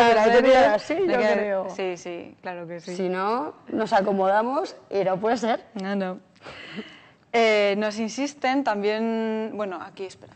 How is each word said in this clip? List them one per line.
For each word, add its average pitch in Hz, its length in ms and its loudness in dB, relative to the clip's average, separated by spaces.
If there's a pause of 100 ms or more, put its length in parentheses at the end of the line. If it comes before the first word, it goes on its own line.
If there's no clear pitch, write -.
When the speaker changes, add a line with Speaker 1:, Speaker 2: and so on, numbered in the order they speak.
(160)
Speaker 1:
la 214 80 6
Speaker 2:
hay 226 60 6
que 233 60 6
Speaker 1:
serie 262 140 6
Speaker 2:
tirar 262 240 8
así, 214 200 -2
Speaker 1:
de 381 180 0
Speaker 2:
yo - 80 2
Speaker 1:
que 214 120 2
Speaker 2:
creo. 202 380 -2
Speaker 1:
Sí, 180 260 -6
sí, 175 460 -12
claro 175 240 -10
que 170 140 -12
sí. 175 160 -12
Speaker 2:
Si 185 120 -2
no, 214 440 -4 (160)
nos 220 240 -4
acomodamos 208 840 0 (160)
y 196 140 -2
no 185 140 0
puede 220 180 0
ser. 233 280 -2 (160)
Speaker 1:
No, 196 140 -6
no. 185 240 -4 (1120)
Eh, 214 460 4
nos 214 200 -4
insisten 262 640 -2
también, 220 920 -2
bueno, 196 260 -6
aquí, 190 240 -14
espera, - 320 -18